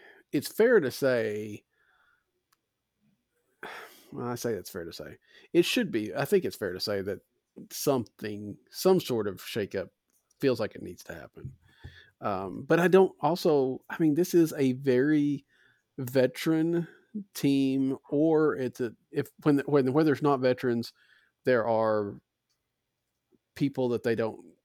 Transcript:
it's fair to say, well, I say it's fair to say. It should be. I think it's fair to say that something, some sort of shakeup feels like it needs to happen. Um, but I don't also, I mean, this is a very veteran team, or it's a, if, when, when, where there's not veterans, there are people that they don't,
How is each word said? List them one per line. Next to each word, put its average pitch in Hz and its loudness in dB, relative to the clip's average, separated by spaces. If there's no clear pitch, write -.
it's 147 -2
fair 226 6
to 131 -2
say, 110 -2
well, 120 -8
I 123 -4
say 120 -4
it's 92 -8
fair 85 -10
to 82 -14
say. 73 -16
It 175 6
should 202 0
be. 110 -4
I 139 -2
think 190 2
it's 101 -6
fair 92 -4
to 92 -8
say 104 -2
that 95 -6
something, 107 -6
some 185 2
sort 110 -4
of 92 -8
shakeup 98 -6
feels 127 0
like 101 -6
it - -16
needs 92 -14
to - -14
happen. 135 -18
Um, 98 -6
but 165 2
I 180 4
don't 190 6
also, 147 0
I - -14
mean, 156 2
this 175 0
is 165 4
a 135 2
very 139 0
veteran 160 0
team, 135 2
or 151 2
it's 127 -4
a, 113 -4
if, 143 -4
when, 143 4
when, 135 2
where 156 4
there's 147 2
not 143 2
veterans, 123 0
there 123 2
are 110 0
people 131 -2
that 117 -2
they 117 2
don't, 110 -4